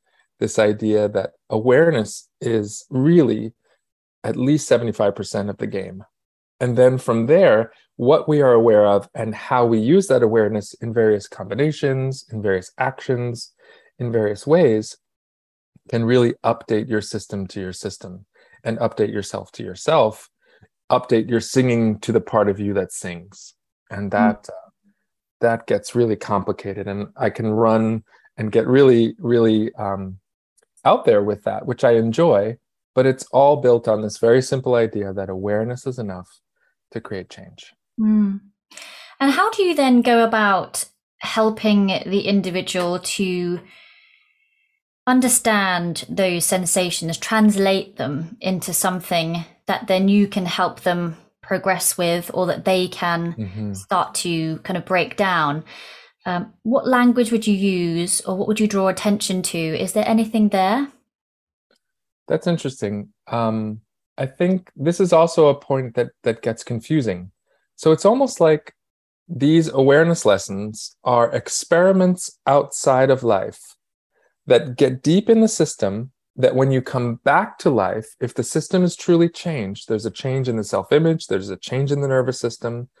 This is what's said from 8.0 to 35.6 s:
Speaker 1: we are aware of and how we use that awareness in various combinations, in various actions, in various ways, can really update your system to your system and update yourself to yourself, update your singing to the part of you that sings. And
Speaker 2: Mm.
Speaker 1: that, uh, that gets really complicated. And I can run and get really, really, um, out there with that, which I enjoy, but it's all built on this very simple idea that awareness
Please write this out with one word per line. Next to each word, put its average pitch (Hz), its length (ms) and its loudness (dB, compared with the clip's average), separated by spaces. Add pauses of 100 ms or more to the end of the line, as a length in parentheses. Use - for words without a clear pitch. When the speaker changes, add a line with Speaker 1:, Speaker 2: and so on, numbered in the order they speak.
Speaker 1:
we 151 120 2
are 127 120 6
aware 113 320 6
of 101 300 2
and 110 180 -6
how 123 320 0
we 117 140 2
use 165 280 4
that 127 140 2
awareness 107 540 0
in 113 180 -10
various 110 340 2
combinations, 135 1040 -4
in 107 120 -8
various 95 340 -2
actions, 123 760 -6 (440)
in 120 140 -6
various 104 340 -2
ways, 135 520 2 (920)
can 117 160 -2
really 120 280 2 (100)
update 113 440 -2
your 107 140 -2
system 101 460 -10
to - 120 -12
your 92 140 -10
system 95 540 -14 (360)
and 113 140 -6
update 110 340 -2
yourself 101 420 -10
to 113 100 -14
yourself, 110 680 0 (600)
update 117 360 0
your 117 140 0
singing 117 600 0
to - 100 -4
the 110 100 2
part 104 280 0
of 98 100 -2
you 101 160 -4
that 95 160 -4
sings. 87 640 -14 (340)
And 101 220 -10
Speaker 2:
Mm. - 0 -
Speaker 1:
that, 104 380 0
uh, - 200 -18 (720)
that 113 240 0
gets - 300 -4
really 113 200 0
complicated. 98 720 -6
And 101 280 -8
I 110 160 -2
can 113 200 -6
run 110 520 0 (340)
and 107 140 -6
get 110 160 2
really, 127 500 6
really, 113 560 2
um, 98 460 -8 (640)
out 208 200 4
there 104 180 4
with 104 200 -4
that, 104 220 -4
which - 180 -6
I 120 100 6
enjoy, 113 640 2 (380)
but 131 100 4
it's 131 260 0
all 139 260 4
built 120 300 2
on 107 140 0
this 107 180 -8
very 120 220 4
simple 131 340 -2
idea 107 380 -2
that 95 160 -8
awareness 104 560 -4